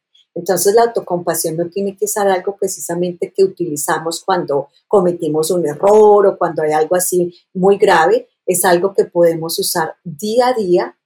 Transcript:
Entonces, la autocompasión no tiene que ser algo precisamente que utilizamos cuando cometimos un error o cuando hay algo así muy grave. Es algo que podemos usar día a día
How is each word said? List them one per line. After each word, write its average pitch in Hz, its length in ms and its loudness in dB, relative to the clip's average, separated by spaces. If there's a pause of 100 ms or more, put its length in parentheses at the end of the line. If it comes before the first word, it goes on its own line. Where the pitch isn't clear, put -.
(340)
Entonces, 185 400 0
la 233 80 6
autocompasión 175 760 -4
no 175 140 -2
tiene 196 260 -6
que 208 100 -4
ser 202 220 -2
algo 180 280 -2
precisamente 175 760 -6
que 196 80 0
utilizamos 165 800 -4
cuando 147 460 -2 (180)
cometimos 175 640 0
un 175 160 0
error 208 600 4
o - 120 0
cuando 165 240 -2
hay 151 100 0
algo 156 220 0
así 180 400 -2 (200)
muy 190 240 2
grave. 190 500 2 (160)
Es 180 220 -2
algo 185 260 2
que 190 140 0
podemos 165 520 0
usar 180 460 -6
día 214 440 -2
a 254 40 2
día 208 540 -2